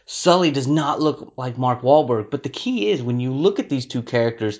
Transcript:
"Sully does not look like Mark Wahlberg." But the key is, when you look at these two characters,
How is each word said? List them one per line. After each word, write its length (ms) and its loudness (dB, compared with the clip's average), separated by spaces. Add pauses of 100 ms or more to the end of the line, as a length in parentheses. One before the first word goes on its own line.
"Sully 440 2
does 160 -2
not 340 0
look 360 -4
like 200 -6
Mark 260 0
Wahlberg." 500 4
But 100 -6
the 60 -8
key 420 -2
is, 100 0
when 200 -2
you 120 -2
look 280 0
at 80 -8
these 180 -4
two 160 -6
characters, 580 -2